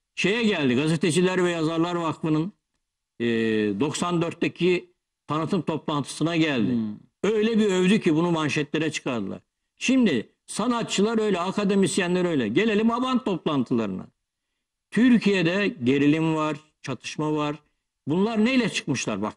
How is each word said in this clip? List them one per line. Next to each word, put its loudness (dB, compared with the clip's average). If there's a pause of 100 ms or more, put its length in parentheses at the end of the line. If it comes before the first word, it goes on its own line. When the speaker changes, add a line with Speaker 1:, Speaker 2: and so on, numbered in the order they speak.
(140)
Speaker 1:
şeye -2
geldi, 2
Gazeteciler 2
ve 2
Yazarlar -2
Vakfı'nın, -2 (680)
e, -2 (540)
doksan -2
dörtteki -2 (340)
tanıtım -2
toplantısına -4
geldi. 0
Speaker 2:
Hmm. -4 (260)
Speaker 1:
Öyle 2
bir 4
övdü 4
ki 2
bunu 2
manşetlere -2
çıkardılar. -6 (360)
Şimdi 2 (180)
sanatçılar 0
öyle, 0
akademisyenler 0
öyle. 0
Gelelim 2
Abant -2
toplantılarına. -2 (840)
Türkiye'de 2
gerilim 2
var, -2 (260)
çatışma -6
var. -2 (500)
Bunlar 0
neyle 2
çıkmışlar? -4
Bak -6